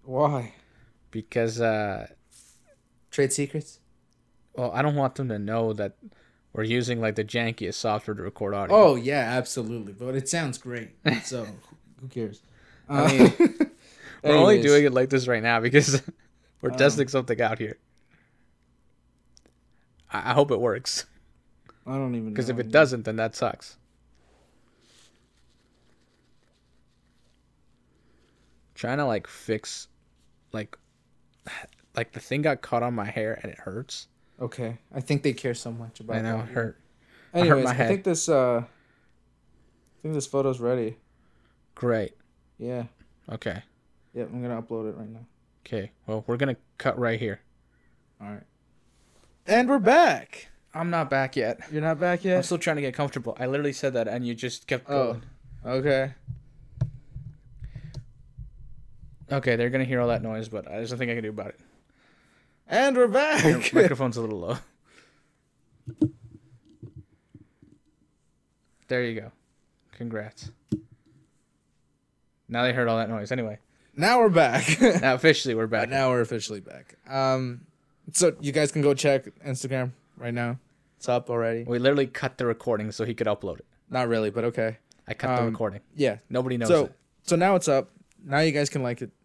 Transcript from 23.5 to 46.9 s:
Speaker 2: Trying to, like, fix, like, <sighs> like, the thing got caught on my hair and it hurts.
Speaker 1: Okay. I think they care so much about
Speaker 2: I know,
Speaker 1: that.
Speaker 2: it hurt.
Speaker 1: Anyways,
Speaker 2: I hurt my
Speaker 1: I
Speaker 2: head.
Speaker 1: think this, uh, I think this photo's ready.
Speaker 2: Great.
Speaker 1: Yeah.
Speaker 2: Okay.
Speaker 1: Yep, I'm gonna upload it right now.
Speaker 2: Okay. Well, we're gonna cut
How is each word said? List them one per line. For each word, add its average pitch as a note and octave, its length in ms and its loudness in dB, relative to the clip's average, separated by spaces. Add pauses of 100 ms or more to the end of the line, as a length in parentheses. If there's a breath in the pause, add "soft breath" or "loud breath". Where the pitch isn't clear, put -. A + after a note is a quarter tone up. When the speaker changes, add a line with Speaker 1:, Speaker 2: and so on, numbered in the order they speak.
Speaker 2:
Trying B2+ 240 -4
to, D3 60 0
like, A2 220 -2
fix, - 640 -8 (640)
like, G#2+ 260 -12 (680)
<sighs> - 500 -16
like, A#2 160 -6
the - 80 -14
thing C#3+ 220 -4
got D3 200 0
caught A#2+ 200 -2
on A#2+ 120 -4
my G#2 100 -4
hair G#2+ 380 -6
and G#2+ 100 -10
it - 60 -18
hurts. - 500 -12 (320)
Speaker 1:
Okay. A#2+ 380 -8 (160)
I C#3 60 -6
think C#3+ 220 -2
they C#3 100 2
care A#2+ 220 -4
so A#2 160 -10
much A2+ 300 -14
about A2 160 -6
Speaker 2:
I A2+ 60 0
know, A2+ 160 -2
Speaker 1:
that. A2+ 100 -6
Speaker 2:
it - 60 -16
hurt. A2+ 240 -4 (560 soft breath)
Speaker 1:
Anyways, F3 180 4
Speaker 2:
I C#3 40 8
hurt C3 80 2
my B2 60 2
Speaker 1:
I B2 40 2
Speaker 2:
head. B2 140 2
Speaker 1:
think F#2+ 160 0
this, E3+ 240 0
uh, B2+ 360 4
I - 1400 -20
think D#3 120 -6
this C#3 120 -4
photo's C3+ 320 0
ready. A#2+ 380 -2 (760)
Speaker 2:
Great. A2+ 400 -2 (440)
Speaker 1:
Yeah. A#2+ 260 -6 (460)
Speaker 2:
Okay. A2 320 -8 (520)
Speaker 1:
Yep, A#2+ 180 -8
I'm B2 100 -8
gonna A#2+ 180 -6
upload A2+ 300 -8
it - 60 -12
right A2 120 -14
now. A2+ 160 -18 (400)
Speaker 2:
Okay. G#2 280 -8 (140)
Well, A2 200 -6
we're A#2+ 100 -2
gonna D3+ 200 -2 (200)
cut - 220 -2